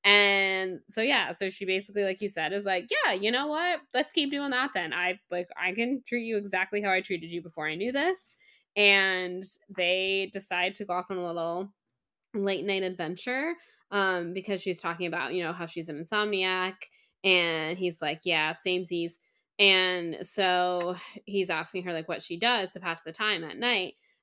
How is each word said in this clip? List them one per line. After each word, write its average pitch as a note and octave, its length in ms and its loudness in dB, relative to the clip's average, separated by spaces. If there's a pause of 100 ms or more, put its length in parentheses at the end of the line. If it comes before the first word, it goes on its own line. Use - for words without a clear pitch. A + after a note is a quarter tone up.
And G3 760 6 (100)
so, A3 120 -2
yeah, G#3 300 2
so F#3+ 180 -4
she F#3+ 160 -10
basically, G3 380 -2
like F#3+ 180 -2
you G3+ 80 -4
said, D#3+ 240 -4
is G3+ 100 -4
like, F#3+ 240 0 (180)
"Yeah, A#3 80 4
you G3+ 180 0
know C#4 160 0
what? E4 320 0 (140)
Let's - 180 0
keep C#4+ 180 0
doing C#4+ 200 -2
that B3+ 240 0
then. E3 200 -2
I, F3+ 260 -2 (100)
like, F3 180 -4 (100)
I F3+ 160 -2
can B3 320 -2
treat A#3 180 -4
you A3+ 140 -2
exactly G3 440 -2
how G3+ 100 0
I F#3 100 4
treated E3+ 300 -6
you E3+ 100 -6
before D#3 260 -6
I D#3 80 -4
knew A3+ 160 -2
this." E4 420 -2 (420)
And F#3+ 680 6 (340)
they F#3+ 560 0
decide F#3+ 440 -2
to G#3 100 -8
go F3+ 80 -4
off F3+ 160 -4
on F#3+ 80 -4
a F3+ 80 -4
little E3+ 480 -4 (600)
late G3 300 0
night F#3+ 200 0
adventure, F#3 680 -4 (380)
um, F#3 420 0
because F#3+ 280 -4
she's F3+ 180 -4
talking E3+ 280 -4
about, E3 260 -4
you F3+ 100 -2
know, E3 80 -4
how E3+ 140 -8
she's E3 240 -10
an D3 140 -8
insomniac. F#3+ 680 0 (500)
And E3+ 540 2
he's F3+ 240 -4
like, D#3 220 -2
"Yeah, D#3+ 300 2
samesies." F3 600 -2 (440)
And F#3 680 4
so F3+ 680 0 (300)
he's G3 240 -2
asking D#3+ 340 -4
her, F3+ 80 -4
like, D#3+ 160 -4
what E3+ 140 -4
she E3+ 160 -8
does A3 340 2
to F3 80 -16
pass F3 240 -6
the D#3+ 80 -10
time G#3 320 -2
at - 140 -10
night. A3+ 360 0 (280)